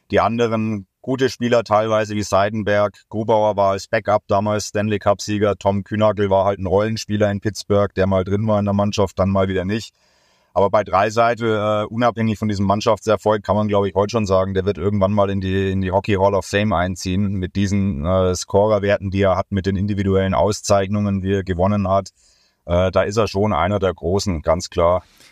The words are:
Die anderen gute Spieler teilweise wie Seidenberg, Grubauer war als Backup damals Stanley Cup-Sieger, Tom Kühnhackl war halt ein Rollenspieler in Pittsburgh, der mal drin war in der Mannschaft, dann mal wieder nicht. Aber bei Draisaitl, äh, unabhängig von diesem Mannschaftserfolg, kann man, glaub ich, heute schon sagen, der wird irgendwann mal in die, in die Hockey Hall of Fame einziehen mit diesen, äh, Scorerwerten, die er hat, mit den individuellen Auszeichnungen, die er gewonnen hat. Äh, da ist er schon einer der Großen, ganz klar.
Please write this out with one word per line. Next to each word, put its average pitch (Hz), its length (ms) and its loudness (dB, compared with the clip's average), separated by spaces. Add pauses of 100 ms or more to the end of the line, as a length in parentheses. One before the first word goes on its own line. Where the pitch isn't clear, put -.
(120)
Die - 80 2
anderen 110 640 -2 (160)
gute 127 280 0
Spieler 120 340 0
teilweise 107 520 0
wie 104 80 -2
Seidenberg, 104 680 0 (160)
Grubauer 107 460 0
war 98 160 2
als 98 160 -4
Backup 107 400 0
damals 104 400 0
Stanley 104 320 -2
Cup-Sieger, 101 580 0
Tom 98 280 0
Kühnhackl 104 440 0
war 95 160 4
halt 101 140 0
ein 95 60 -8
Rollenspieler 104 640 0
in 98 80 -4
Pittsburgh, 101 540 -2
der 95 120 0
mal 95 200 2
drin 101 200 -2
war 107 140 2
in 101 60 -2
der 101 80 0
Mannschaft, 101 440 0
dann 95 120 0
mal 95 180 2
wieder 92 180 -2
nicht. 107 280 -6 (600)
Aber 95 160 2
bei 104 140 2
Draisaitl, 110 640 0
äh, 107 400 0
unabhängig 113 520 0
von 107 120 -4
diesem 101 160 -2
Mannschaftserfolg, 107 800 0
kann 98 120 0
man, 107 140 0
glaub 101 160 2
ich, 98 100 -4
heute 104 160 0
schon 110 140 0
sagen, 95 280 0
der 92 120 0
wird 101 120 -2
irgendwann 101 360 0
mal 101 160 2
in 98 120 -2
die, 95 300 -2
in 95 100 -2
die 92 100 -2
Hockey 101 220 0
Hall 98 220 2
of 92 100 -2
Fame 104 280 0
einziehen 92 600 -2
mit 92 220 -6
diesen, 98 500 -2
äh, 92 300 2
Scorerwerten, 101 760 0
die 98 120 -2
er 95 140 4
hat, 95 160 -4
mit 92 140 -2
den 98 120 0
individuellen 95 560 0
Auszeichnungen, 98 880 0
die 95 120 -2
er 98 100 -2
gewonnen 92 440 0
hat. 98 220 0 (560)
Äh, 90 260 0
da 92 120 2
ist 104 140 -4
er 104 100 2
schon 101 260 -2
einer 90 260 0
der 92 140 0
Großen, 87 480 -4
ganz 82 280 -2
klar. 87 340 2 (280)